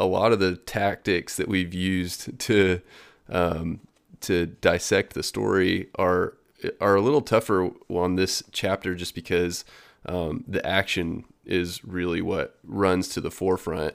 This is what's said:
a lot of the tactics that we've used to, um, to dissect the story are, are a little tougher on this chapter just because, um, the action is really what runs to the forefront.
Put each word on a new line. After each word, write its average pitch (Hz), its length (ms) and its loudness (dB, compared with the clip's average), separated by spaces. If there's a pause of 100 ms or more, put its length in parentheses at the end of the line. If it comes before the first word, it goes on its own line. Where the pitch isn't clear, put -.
a 95 40 2
lot 95 280 4
of 104 80 4
the 92 160 2
tactics - 800 -2
that 92 100 -2
we've 92 260 -2
used 90 680 -4
to, 92 400 4 (480)
um, 85 520 0 (420)
to 87 240 2
dissect 90 680 0
the - 80 -6
story 92 760 0
are, 90 380 2 (460)
are 98 160 4
a 98 40 4
little 135 200 4
tougher 110 500 2 (180)
on 90 280 0
this 95 340 0
chapter 92 460 -2
just 87 180 -8
because, 87 500 -2 (420)
um, 82 420 -4
the 95 180 -4
action 87 580 -2 (200)
is 87 400 -4
really 87 360 -4
what 90 440 -4
runs 92 460 2
to - 100 -6
the 80 100 -4
forefront. 80 640 -2